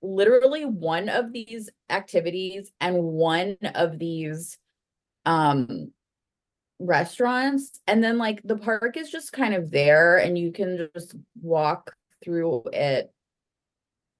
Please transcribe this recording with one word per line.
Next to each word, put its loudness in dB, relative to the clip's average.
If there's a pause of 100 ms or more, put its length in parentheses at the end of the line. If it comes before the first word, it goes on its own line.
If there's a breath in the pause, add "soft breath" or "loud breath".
literally 4
one -4
of -2
these -12 (200)
activities -4 (120)
and 0
one 0 (200)
of 0
these, -8 (680)
um, 2 (840)
restaurants, 0
and 4
then, 2
like, -2
the -2
park -4
is -10
just -10
kind -2
of -4
there, 6
and 2
you -2
can -4
just -16 (260)
walk -2 (260)
through -2 (100)
it -2 (1080)